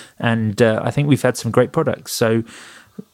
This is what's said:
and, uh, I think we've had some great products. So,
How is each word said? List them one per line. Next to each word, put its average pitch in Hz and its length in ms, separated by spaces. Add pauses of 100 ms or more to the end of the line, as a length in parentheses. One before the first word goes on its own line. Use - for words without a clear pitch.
(180)
and, 113 420
uh, 110 220
I 117 80
think 147 180
we've 131 140
had 123 140
some 113 160
great 123 180
products. - 420
So, 113 300 (720)